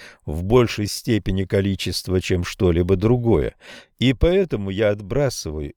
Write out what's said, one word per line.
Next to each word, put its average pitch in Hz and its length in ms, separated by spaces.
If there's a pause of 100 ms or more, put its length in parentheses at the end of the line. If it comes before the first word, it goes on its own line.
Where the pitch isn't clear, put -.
(240)
в 80 200
большей 110 420
степени 101 560
количество, 92 800
чем 90 240
что-либо 90 500
другое, 107 640 (420)
и 127 140
поэтому 156 580
я 104 200
отбрасываю 104 880